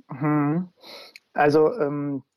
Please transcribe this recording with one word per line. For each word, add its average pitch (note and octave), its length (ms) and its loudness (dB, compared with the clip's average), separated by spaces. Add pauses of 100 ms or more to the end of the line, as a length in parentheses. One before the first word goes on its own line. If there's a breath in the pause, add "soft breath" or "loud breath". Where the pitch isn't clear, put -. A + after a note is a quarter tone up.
Mhm. D3+ 600 -2 (640 loud breath)
Also, D3 460 4
ähm, C#3+ 440 -4 (140)